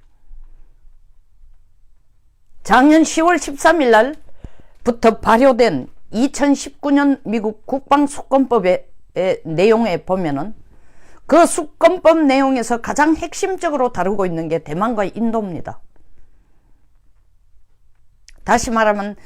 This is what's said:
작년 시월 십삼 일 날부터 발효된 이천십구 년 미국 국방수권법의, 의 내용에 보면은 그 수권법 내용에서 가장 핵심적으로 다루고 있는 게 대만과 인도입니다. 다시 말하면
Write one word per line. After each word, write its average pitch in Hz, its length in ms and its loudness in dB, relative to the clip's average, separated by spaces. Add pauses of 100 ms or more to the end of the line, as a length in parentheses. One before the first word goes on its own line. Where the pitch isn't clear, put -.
(2500)
작년 294 420 4
시월 330 360 2
십삼 320 420 0
일 247 80 2
날부터 - 1300 0
발효된 226 680 2 (220)
이천십구 277 800 -2
년 285 340 2
미국 214 400 -6
국방수권법의, 262 1200 0 (280)
의 175 280 -2
내용에 185 600 2
보면은 180 480 -4 (760)
그 320 200 6
수권법 330 800 0
내용에서 262 560 0
가장 302 340 0
핵심적으로 339 760 -4
다루고 196 360 -2
있는 165 200 -6
게 160 120 -4
대만과 196 460 -4
인도입니다. 208 760 -6 (2750)
다시 233 260 0
말하면 208 460 0 (100)